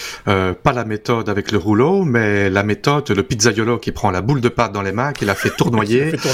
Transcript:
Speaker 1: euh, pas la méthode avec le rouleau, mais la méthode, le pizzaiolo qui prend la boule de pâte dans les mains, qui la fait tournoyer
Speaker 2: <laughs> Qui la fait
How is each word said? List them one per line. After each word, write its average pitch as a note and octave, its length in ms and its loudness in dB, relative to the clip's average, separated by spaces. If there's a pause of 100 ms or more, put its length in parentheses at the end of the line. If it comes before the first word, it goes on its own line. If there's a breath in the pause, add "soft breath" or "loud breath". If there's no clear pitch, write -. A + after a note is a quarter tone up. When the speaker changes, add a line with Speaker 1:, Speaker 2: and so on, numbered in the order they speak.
(280 loud breath)
Speaker 1:
euh, F#2+ 260 2
pas - 180 0
la A#2+ 140 -4
méthode G#2+ 420 -2
avec G2+ 240 -2
le G#2 60 2
rouleau, C#3 460 2
mais G#2 440 2
la G2 140 2
méthode, C3+ 480 0
le G2 120 2
pizzaiolo A2+ 540 0
qui - 160 -6
prend - 180 -2
la F#2 120 -2
boule C3+ 180 0
de A#2 80 2
pâte A2+ 240 0
dans G2+ 80 -4
les G2 120 -4
mains, C3 200 -2
qui - 140 -6
la G2+ 80 0
fait - 200 -4
tournoyer A#2 520 2
Speaker 2:
<laughs> - 0 -
Qui D#3+ 60 -2
la D#3 60 -4
fait - 160 -4